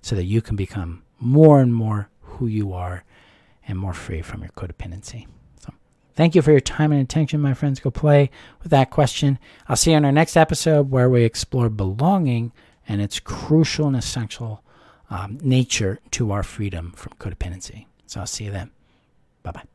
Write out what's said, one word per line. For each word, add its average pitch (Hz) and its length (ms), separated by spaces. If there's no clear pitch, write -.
so - 140
that 90 100
you 104 140
can 107 160
become 92 460
more 143 400
and 123 140
more 107 360
who - 240
you 107 260
are 90 320
and 98 100
more 95 160
free - 280
from - 200
your 80 100
codependency. 90 760
So, - 140
thank 160 200
you 170 60
for 143 100
your 143 80
time 151 320
and 143 100
attention, 151 400
my 139 120
friends. 139 260
Go 135 120
play 147 380
with 165 80
that 135 200
question. 139 480
I'll 120 80
see 165 160
you 156 60
on 147 80
our 139 60
next 156 260
episode 156 520
where 127 200
we 120 140
explore 117 460
belonging 117 840
and 104 140
its - 180
crucial - 680
and 135 80
essential, 113 680
um, 98 320
nature 127 580
to 110 200
our 98 120
freedom 87 520
from - 240
codependency. 92 680
So - 160
I'll 95 60
see - 180
you 101 60
then. 98 200
Bye-bye. - 320